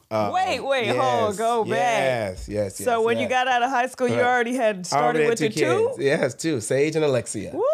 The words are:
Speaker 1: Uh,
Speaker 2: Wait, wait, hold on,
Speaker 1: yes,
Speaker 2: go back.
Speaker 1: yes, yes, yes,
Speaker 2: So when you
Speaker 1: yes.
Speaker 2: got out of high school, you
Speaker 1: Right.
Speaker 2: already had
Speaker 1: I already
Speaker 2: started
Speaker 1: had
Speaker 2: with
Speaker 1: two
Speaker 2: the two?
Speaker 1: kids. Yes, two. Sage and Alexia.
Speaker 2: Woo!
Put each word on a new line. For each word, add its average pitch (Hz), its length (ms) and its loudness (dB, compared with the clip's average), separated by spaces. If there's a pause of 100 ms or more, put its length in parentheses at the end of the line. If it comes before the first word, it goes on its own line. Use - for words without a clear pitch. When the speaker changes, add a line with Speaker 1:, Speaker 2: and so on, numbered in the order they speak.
(120)
Speaker 1:
Uh, 107 200 0
Speaker 2:
Wait, 359 320 -2
wait, 254 260 0
hold - 100 0
on, 240 300 2
Speaker 1:
yes, 196 80 -6
Speaker 2:
go 226 260 0
back. - 80 -4
Speaker 1:
yes, 131 760 0
yes, 101 320 -4
yes, - 60 -10
Speaker 2:
So 233 160 2
when 233 160 2
you 247 60 -2
Speaker 1:
yes. - 80 -4
Speaker 2:
got 254 160 2
out 240 160 2
of 262 80 0
high 254 160 0
school, 254 200 -4
you 240 60 0
Speaker 1:
Right. 247 100 2
Speaker 2:
already 247 300 2
had 254 120 0
Speaker 1:
I 214 40 2
already 185 160 -4
Speaker 2:
started 151 360 2
Speaker 1:
had - 80 4
Speaker 2:
with - 100 0
Speaker 1:
two 151 100 0
Speaker 2:
the - 100 -4
two? 427 300 2
Speaker 1:
kids. 508 100 -8
Yes, 139 360 2
two. 156 260 -2
Sage 143 340 0
and 156 80 2
Alexia. 117 500 -2
Speaker 2:
Woo! 339 100 -2 (100)